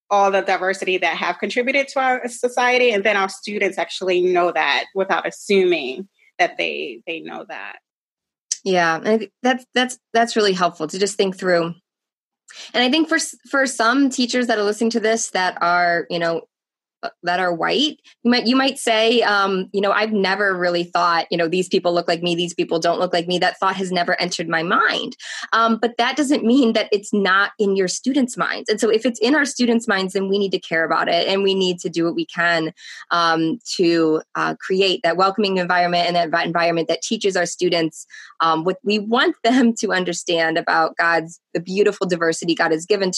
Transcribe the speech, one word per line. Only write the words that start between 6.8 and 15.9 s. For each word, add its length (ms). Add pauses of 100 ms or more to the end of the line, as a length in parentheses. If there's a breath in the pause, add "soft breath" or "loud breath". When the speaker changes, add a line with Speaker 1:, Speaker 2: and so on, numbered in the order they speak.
Speaker 1:
they 140
know 260
that. 300 (880)
Speaker 2:
Yeah, 320
and 120
I 100
think 140 (100)
that's, 320
that's, 240 (160)
that's 200
really 200
helpful 340
to 100
just 180
think 200
through. 380 (1000 loud breath)
And 80
I 80
think 180
for 80
s-, 200 (140)
for 160
some 440
teachers 360
that 120
are 60
listening 260
to 100
this 300
that 300
are, 500